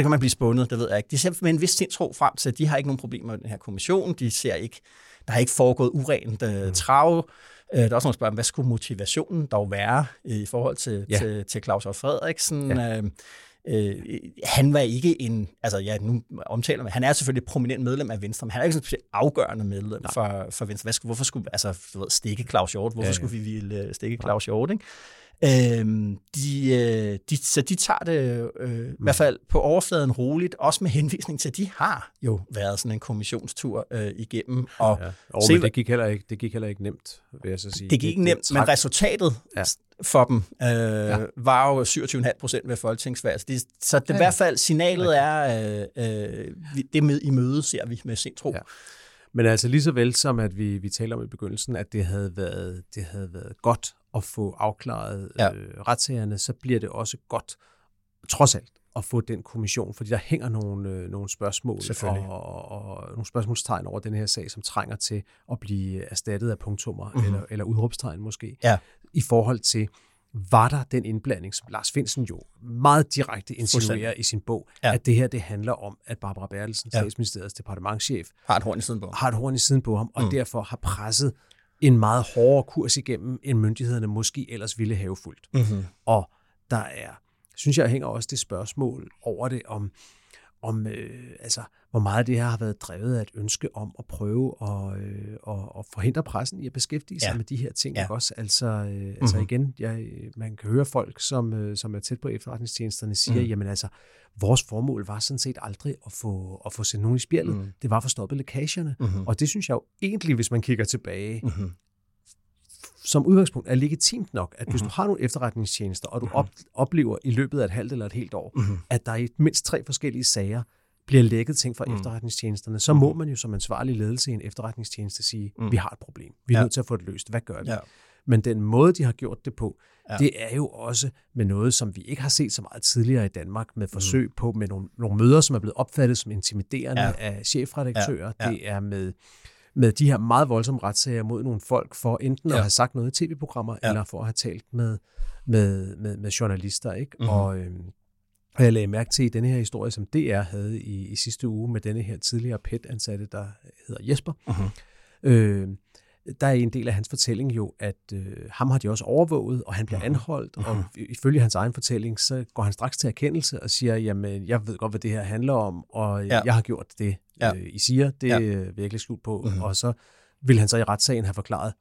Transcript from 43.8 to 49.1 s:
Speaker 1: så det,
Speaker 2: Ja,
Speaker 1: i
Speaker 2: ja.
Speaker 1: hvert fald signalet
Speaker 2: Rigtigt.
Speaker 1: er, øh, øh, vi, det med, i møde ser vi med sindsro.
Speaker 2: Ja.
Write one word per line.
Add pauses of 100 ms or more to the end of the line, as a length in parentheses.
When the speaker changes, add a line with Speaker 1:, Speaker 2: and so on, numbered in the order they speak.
Speaker 1:
så
det,
Speaker 2:
Ja,
Speaker 1:
i
Speaker 2:
ja.
Speaker 1:
hvert
fald
signalet
Speaker 2:
Rigtigt.
Speaker 1:
er,
øh,
øh, (200)
vi, (120)
det
med,
i
møde
ser
vi
med
sindsro.
Speaker 2:
Ja. (760)